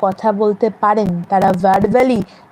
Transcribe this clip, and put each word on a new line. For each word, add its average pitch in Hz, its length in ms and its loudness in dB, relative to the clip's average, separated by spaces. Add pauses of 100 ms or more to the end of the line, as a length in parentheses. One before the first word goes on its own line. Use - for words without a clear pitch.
কথা 202 320 -2
বলতে 208 380 -2
পারেন, 196 520 -2
তারা 190 300 0
ভার্বালি 202 720 0 (300)